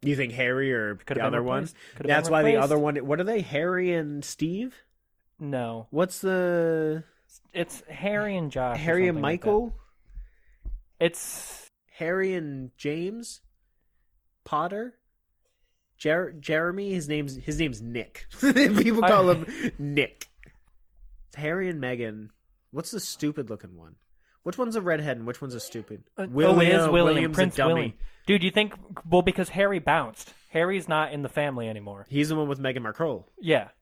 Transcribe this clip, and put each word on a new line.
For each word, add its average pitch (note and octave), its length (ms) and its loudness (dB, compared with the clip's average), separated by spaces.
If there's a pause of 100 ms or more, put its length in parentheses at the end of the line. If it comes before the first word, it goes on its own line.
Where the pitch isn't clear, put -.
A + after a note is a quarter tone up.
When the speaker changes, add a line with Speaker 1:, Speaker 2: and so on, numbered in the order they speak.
Speaker 1:
You C#3+ 140 0
think B2+ 180 -4
Harry C3 400 0
or G#2+ 220 -2
Speaker 2:
Could C3 200 -6
have - 0 -
Speaker 1:
the - 60 -2
Speaker 2:
been - 40 -2
Speaker 1:
other A#2+ 160 0
one? B2+ 200 -2
Speaker 2:
replaced. D#3+ 140 -10 (200)
Could C#3+ 100 -8
have - 20 -2
Speaker 1:
That's D3+ 200 4
Speaker 2:
been D#3+ 40 2
Speaker 1:
why D#3 100 6
the D3 60 6
Speaker 2:
replaced. C#3+ 160 6
Speaker 1:
other D3 140 4
one, D3 180 2 (100)
what D3+ 140 0
are F#3 40 0
they, G#3+ 160 0
Harry F3+ 540 0
and D3 300 -4
Steve? F#3+ 600 -6 (560)
Speaker 2:
No. A#2+ 500 -6
Speaker 1:
What's F3+ 300 -2
the E3 840 0 (500)
Speaker 2:
It's F3 360 -6
Harry G3+ 480 -4
and D#3+ 160 -4
Josh B2+ 240 -2
or - 40 -4
Speaker 1:
Harry E3+ 280 2
and E3+ 80 0
Speaker 2:
something D3 60 -2
like D#3 180 0
that. - 80 -4
Speaker 1:
Michael? A3+ 280 2 (1200)
Speaker 2:
It's - 720 -6 (280)
Speaker 1:
Harry F#3 360 -2
and C#3+ 420 -8
James F3+ 640 -8 (1040)
Potter? G3 500 -4 (1040)
Jer-, D#3+ 340 0
Jeremy, E3+ 600 -2
his E3 160 -4
name's, D3 280 -4
his D3 240 -6
name's C3 200 -2
Nick. A#2 540 -10
<laughs> - 60 -10
People A3+ 640 4
call F#3 280 6
Speaker 2:
I F3 40 8
Speaker 1:
him E3 440 -6
Nick. C#3+ 500 -2 (1080)
Harry E3+ 320 -4
and E3 120 -6
Meghan. A#2 500 -6 (420)
What's E3 180 -8
the G#3+ 100 -8
stupid D3 500 -6
looking F#2+ 260 -14
one? E2 180 -20 (480)
Which F3+ 160 -8
one's A#3 160 -2
a A3+ 60 -2
redhead D3+ 360 0
and A#2 100 -10
which A#2+ 140 -8
one's C3 140 -10
a A#2 60 -8
stupid? G#2+ 420 -12 (160)
Speaker 2:
Uh, G3 40 -4
oh, - 20 -4
it - 40 -10
is A#2+ 60 -10
Speaker 1:
William, E3 220 8 (360)
Speaker 2:
William. - 0 -
Speaker 1:
William's D#3+ 420 4
a - 20 0
Speaker 2:
Prince F#3 200 4
Speaker 1:
dummy. C3 180 4
Speaker 2:
William. A#2 180 -2 (340)
Dude, G3 180 4
you F#3 60 2
think, G#3+ 240 0 (340)
well, F3+ 140 6
because F3+ 280 0
Harry G3 280 2
bounced. C#3+ 540 0 (180)
Harry's F3+ 380 0
not D#3 240 0
in C#3+ 100 -6
the C3+ 60 -4
family C3 400 -2
anymore. G2+ 400 -12
Speaker 1:
He's D3 200 2
the D#3+ 80 0
one D3+ 120 0
with C#3 120 -2
Meghan C3 220 -2
Markle. A2+ 460 -4 (120)
Speaker 2:
Yeah. D#3 280 2 (140)